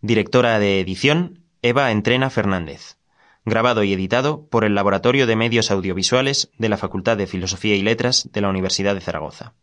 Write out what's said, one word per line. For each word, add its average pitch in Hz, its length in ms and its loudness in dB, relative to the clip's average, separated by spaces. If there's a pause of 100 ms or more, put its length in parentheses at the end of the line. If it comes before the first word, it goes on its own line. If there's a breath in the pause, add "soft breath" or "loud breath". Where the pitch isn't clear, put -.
Directora 113 560 2
de 98 220 2
edición, 139 640 -2 (160)
Eva 123 300 2
Entrena 123 360 0
Fernández. 95 720 -4 (480 soft breath)
Grabado 113 380 2
y 98 100 0
editado 127 560 -2
por 113 140 2
el 104 100 2
Laboratorio 101 520 2
de 113 80 2
Medios 113 360 0
Audiovisuales 98 880 0
de 113 100 0
la 104 80 0
Facultad 98 400 -2
de 101 100 -2
Filosofía 95 480 -2
y 98 60 2
Letras 113 500 0
de 101 120 -4
la 98 80 0
Universidad 95 440 -2
de 95 60 -6
Zaragoza. 78 640 -10